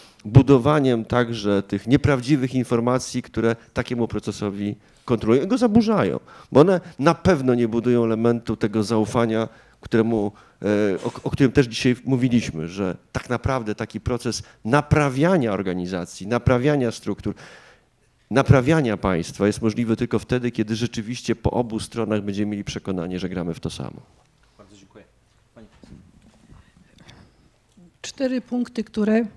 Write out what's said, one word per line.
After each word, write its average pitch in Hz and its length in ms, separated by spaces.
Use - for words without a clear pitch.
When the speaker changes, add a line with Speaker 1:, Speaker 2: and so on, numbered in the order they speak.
Speaker 1:
budowaniem 131 800
także 110 580
tych - 240
nieprawdziwych 131 640
informacji, 123 680
które 113 340
takiemu 120 340
procesowi 104 680
kontrolują 120 380
i 190 40
go 240 100
zaburzają, 208 640
bo 123 80
one 180 220
na 156 140
pewno 135 420
nie 120 120
budują 117 360
elementu 113 520
tego 110 280
zaufania, 110 640
któremu, 110 500
e, 101 420
o, - 80
o - 60
którym 131 220
też 131 160
dzisiaj 120 280
mówiliśmy, 120 600
że 90 300
tak - 180
naprawdę 117 460
taki 113 260
proces 120 420
naprawiania 143 880
organizacji, 92 760
naprawiania 123 640
struktur, - 440
naprawiania 131 640
państwa 92 500
jest 104 140
możliwy 113 340
tylko 117 240
wtedy, 123 320
kiedy 110 240
rzeczywiście 113 600
po - 160
obu 113 280
stronach 107 420
będziemy 104 300
mieli 101 120
przekonanie, 92 560
że 90 100
gramy 87 240
w - 60
to 82 100
samo. - 320
Speaker 2:
Bardzo 104 180
dziękuję. 98 280
Pani 110 120
Speaker 3:
Cztery 254 400
punkty, 240 420
które 214 420